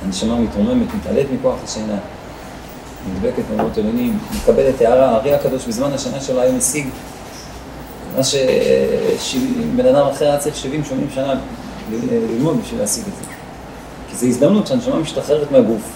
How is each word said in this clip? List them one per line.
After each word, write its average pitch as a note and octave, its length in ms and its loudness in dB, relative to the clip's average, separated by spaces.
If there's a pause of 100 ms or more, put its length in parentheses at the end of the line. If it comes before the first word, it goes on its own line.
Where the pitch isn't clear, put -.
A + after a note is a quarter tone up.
הנשמה A2 320 -2
מתרוממת, A2 580 2
מתעלית B2 380 0
מכוח B2 320 0
השינה, G#2+ 320 -4 (1160)
נדבקת B3 280 -2 (100)
במרות G#3+ 260 0
עליונים, A3+ 400 0 (160)
מקבלת C3+ 460 4
הערה. B2+ 300 6
הארי C3+ 240 4
הקדוש C3 320 0
בזמן B2+ 260 -2
השינה C3 280 -4
שלו B2+ 200 0
היה B2+ 120 4
משיג C3+ 340 0 (1300)
מה C3+ 80 2
ש-, - 120 -2 (1400)
בן A#3+ 100 4
אדם C#3 200 6
אחר C#3+ 180 0
היה C#3+ 140 4
צריך D3 180 -2
שבעים, C#3+ 280 -4
שמונים C#3 300 -2
שנה C3+ 200 0
ל-, A#2+ 40 -2 (920)
ללמוד C3 300 2
בשביל A#2 180 -6
להשיג G2+ 280 -2
את F#2+ 100 -6
זה. - 120 -12 (800)
כי G#2 60 -10
זו A#2 100 0
הזדמנות E3 400 6
שהנשמה B2+ 300 0
משתחררת D3 540 0
מהגוף A2+ 320 6 (140)